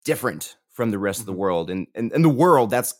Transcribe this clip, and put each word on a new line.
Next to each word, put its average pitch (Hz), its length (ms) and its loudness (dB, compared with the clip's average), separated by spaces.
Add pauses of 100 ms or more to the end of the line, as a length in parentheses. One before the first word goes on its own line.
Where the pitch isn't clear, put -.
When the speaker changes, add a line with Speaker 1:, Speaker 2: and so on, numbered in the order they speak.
Speaker 1:
different - 520 -6 (140)
from 117 220 -4
the 101 80 -4
rest 98 220 -4
of 110 40 -14
the 98 60 -10
Speaker 2:
Mm-hmm. 90 100 -8
Speaker 1:
world. 87 280 -2
And, 92 260 -6
and, 113 160 -6
and 160 120 2
the 160 60 6
world, 139 400 4
that's - 300 -2